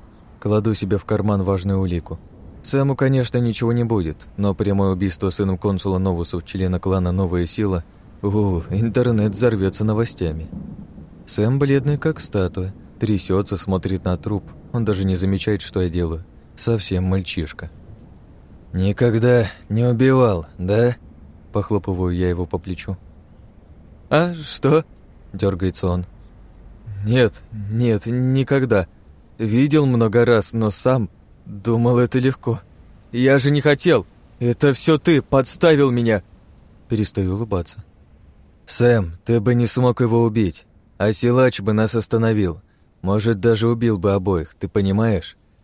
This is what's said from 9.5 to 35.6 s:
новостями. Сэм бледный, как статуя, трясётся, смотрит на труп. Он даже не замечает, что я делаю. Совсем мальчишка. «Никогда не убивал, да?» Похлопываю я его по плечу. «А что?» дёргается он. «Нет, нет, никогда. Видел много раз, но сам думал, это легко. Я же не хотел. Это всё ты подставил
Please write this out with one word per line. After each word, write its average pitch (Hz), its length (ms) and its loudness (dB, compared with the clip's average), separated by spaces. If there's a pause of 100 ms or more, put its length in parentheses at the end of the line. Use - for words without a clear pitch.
новостями. 92 640 -2 (760)
Сэм 120 340 0
бледный, 139 380 0
как 156 240 -4
статуя, 95 520 -4 (260)
трясётся, 101 580 0
смотрит 92 480 -4
на 90 100 0
труп. 101 300 -6 (260)
Он 117 140 -2
даже 98 200 0
не 95 120 0
замечает, 95 440 -2
что - 200 -4
я 90 80 0
делаю. 82 340 -4 (320)
Совсем 98 480 -2
мальчишка. 90 680 -4 (1040)
«Никогда 110 800 2 (180)
не 110 140 0
убивал, 123 640 2 (100)
да?» 107 380 0 (560)
Похлопываю 92 640 -2
я 90 120 0
его 87 200 -2
по 92 100 -6
плечу. 92 400 -8 (1120)
«А 170 240 2
что?» 151 500 0 (480)
дёргается 95 560 -2
он. 90 180 -2 (1000)
«Нет, 117 460 2
нет, 107 560 -2
никогда. 127 800 0 (500)
Видел 139 480 2
много 117 400 4
раз, 117 280 2
но 110 180 0
сам 127 380 0 (360)
думал, 117 540 0
это 123 180 2
легко. 127 440 -2 (500)
Я 131 260 4
же 139 140 2
не 147 100 2
хотел. 143 460 2 (320)
Это 120 340 2
всё 156 240 2
ты 151 240 2
подставил 139 720 2